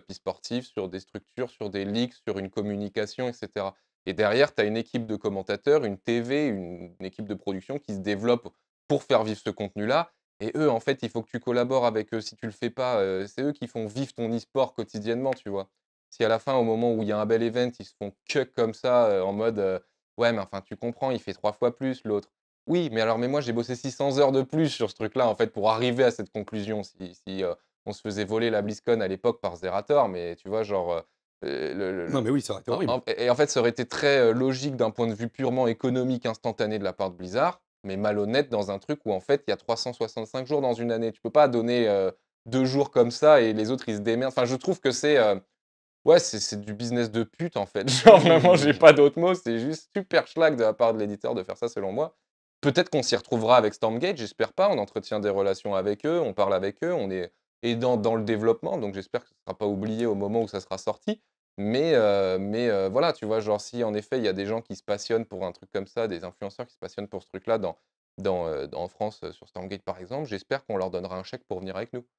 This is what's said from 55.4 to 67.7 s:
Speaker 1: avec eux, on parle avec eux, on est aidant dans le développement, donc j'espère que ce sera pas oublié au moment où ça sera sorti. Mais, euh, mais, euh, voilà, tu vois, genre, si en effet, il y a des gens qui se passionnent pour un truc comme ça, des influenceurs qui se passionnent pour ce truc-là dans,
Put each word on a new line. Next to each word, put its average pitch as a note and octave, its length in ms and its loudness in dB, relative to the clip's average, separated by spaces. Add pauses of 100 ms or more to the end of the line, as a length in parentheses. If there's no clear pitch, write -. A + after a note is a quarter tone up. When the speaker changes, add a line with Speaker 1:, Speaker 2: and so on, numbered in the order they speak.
Speaker 1:
avec G#2 320 -2
eux, E3+ 140 0
on A#2+ 120 -2
parle G2 220 0
avec G2 300 -2
eux, C3+ 100 -2
on G#2 160 -4
est F#2 220 -6 (300)
aidant A#2+ 340 0
dans A2+ 180 0
le A2+ 80 -2
développement, A2+ 560 0
donc G2+ 160 -6
j'espère G2 280 -8
que - 60 -20
ce - 60 -20 (100)
sera - 140 -8
pas G#2+ 80 -4
oublié G#2+ 400 -4
au G#2+ 80 0
moment G2+ 280 -2
où G#2+ 60 -6
ça G2+ 120 -10
sera F#2+ 180 -10
sorti. G#3 420 -6 (380)
Mais, B2+ 360 0
euh, G2+ 440 2
mais, G#2+ 300 -2
euh, G2 200 0
voilà, C#3+ 240 0
tu - 120 -10
vois, A2 160 -2
genre, G#2 200 0
si A#2+ 220 -8
en G#2+ 120 -2
effet, G#2+ 240 -4
il A#2 60 -2
y G#2 40 2
a F#2+ 40 2
des G2 140 -4
gens A2 140 -4
qui G2+ 160 -14
se - 60 -18
passionnent A2+ 420 -4
pour F#2+ 200 -10
un F2 80 -6
truc - 200 -20
comme G2 140 -6
ça, A2+ 200 -4
des F2 160 -6
influenceurs G2 440 -12
qui - 80 -20
se - 40 -20
passionnent G2 300 -12
pour F#2+ 140 -12
ce - 60 -20
truc-là A2 300 -2
dans, F2+ 180 -6 (420)